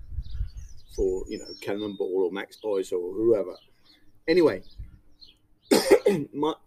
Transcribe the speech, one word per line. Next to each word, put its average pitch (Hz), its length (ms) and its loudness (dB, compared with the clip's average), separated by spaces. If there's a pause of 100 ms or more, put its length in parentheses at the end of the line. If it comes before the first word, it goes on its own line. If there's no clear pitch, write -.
(960)
for, 95 320 -2
you 104 100 -8
know, - 80 -14 (140)
Cannonball 98 640 -4
or 87 80 -2
Max - 240 -8
Boyce 98 340 -4
or 90 240 -4
whoever. 104 400 2 (720)
Anyway, 156 360 4 (1080)
<coughs> - 640 4
my, 147 180 0 (140)